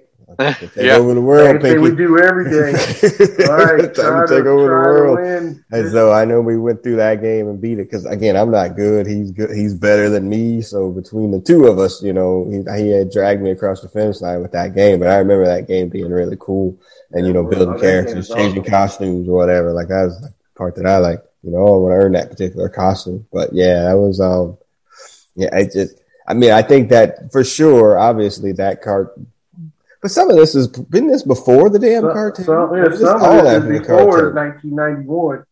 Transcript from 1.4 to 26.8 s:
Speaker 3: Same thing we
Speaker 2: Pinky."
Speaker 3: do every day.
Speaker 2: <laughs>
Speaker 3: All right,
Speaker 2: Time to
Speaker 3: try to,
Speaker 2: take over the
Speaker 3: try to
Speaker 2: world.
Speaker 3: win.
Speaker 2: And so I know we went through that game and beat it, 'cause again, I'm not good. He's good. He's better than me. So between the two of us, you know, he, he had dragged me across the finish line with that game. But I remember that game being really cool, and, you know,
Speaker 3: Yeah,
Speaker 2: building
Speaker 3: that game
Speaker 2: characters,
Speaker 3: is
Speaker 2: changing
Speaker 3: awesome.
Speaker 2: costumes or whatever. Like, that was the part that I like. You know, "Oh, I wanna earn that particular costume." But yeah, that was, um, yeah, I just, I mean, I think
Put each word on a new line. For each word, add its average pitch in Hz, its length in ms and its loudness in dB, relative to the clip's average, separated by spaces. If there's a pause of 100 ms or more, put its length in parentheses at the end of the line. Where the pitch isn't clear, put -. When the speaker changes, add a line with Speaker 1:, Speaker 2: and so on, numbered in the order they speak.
Speaker 3:
Same 143 140 4
thing 160 200 2
we 131 100 4
Speaker 2:
Pinky." 170 140 0
Speaker 3:
do 165 140 2
every 185 320 2
day. 147 220 0
Speaker 2:
<laughs> - 760 0
Speaker 3:
All 147 80 2
right, 165 120 4
Speaker 2:
Time 160 100 2
to 165 140 0
Speaker 3:
try 160 280 0
to, 170 80 2
Speaker 2:
take 156 180 2
over 143 160 2
the 139 60 2
Speaker 3:
try 131 160 2
to 147 180 4
Speaker 2:
world. 143 180 2
Speaker 3:
win. 175 520 -8
Speaker 2:
And 110 180 -4
so 110 220 4
I 107 120 2
know 117 160 0
we 113 160 -2
went 113 260 -4
through 120 140 -4
that 110 260 0
game 110 260 -4
and 101 120 -10
beat 113 200 -6
it, 92 100 -10
'cause 104 160 -10
again, 101 300 -2
I'm 110 140 0
not 90 260 -2
good. 104 300 -2
He's 104 260 -8
good. 107 180 -8
He's 104 240 -4
better 104 340 0
than 101 200 -4
me. 113 340 -4
So 98 280 -6
between 101 420 -6
the 95 80 -4
two 156 260 4
of 101 120 4
us, 95 240 -2
you 98 100 -6
know, 92 380 -2
he, 101 320 -8
he 104 80 -2
had 98 200 0
dragged 101 320 -2
me 95 80 -2
across 95 320 -6
the 95 60 -20
finish 107 320 -6
line 87 220 -6
with 90 100 -12
that 90 220 -6
game. 98 260 4
But 87 80 0
I 98 100 4
remember 98 280 2
that 90 220 -2
game 92 200 -2
being 90 220 -10
really 90 300 -4
cool, 95 380 -6 (340)
and, 87 140 -2
you 90 60 0
know, 87 100 0
Speaker 3:
Yeah, 82 80 -4
Speaker 2:
building 90 240 0
Speaker 3:
that - 60 -10
game 95 100 2
Speaker 2:
characters, 92 400 -4
Speaker 3:
is - 40 -10
Speaker 2:
changing 95 280 -4
Speaker 3:
awesome. 95 80 -10
Speaker 2:
costumes 95 580 -2
or 90 80 -2
whatever. 87 360 0
Like, 85 160 -6
that 95 160 -2
was 90 160 -6
the - 120 -20 (240)
part 90 200 -10
that 92 100 -4
I 95 120 4
like. 85 240 -2 (220)
You 90 60 -14
know, 85 80 -4
"Oh, 101 160 4
I 95 40 4
wanna 90 180 0
earn 98 160 4
that 87 180 -4
particular 92 380 -8
costume." 95 640 -6
But 87 200 -6
yeah, 90 320 2
that 92 140 2
was, 98 220 0
um, 90 360 -2 (800)
yeah, 92 180 -4
I 98 120 2
just, 92 360 -6 (260)
I - 80 -4
mean, 117 180 4
I 110 100 4
think 131 280 2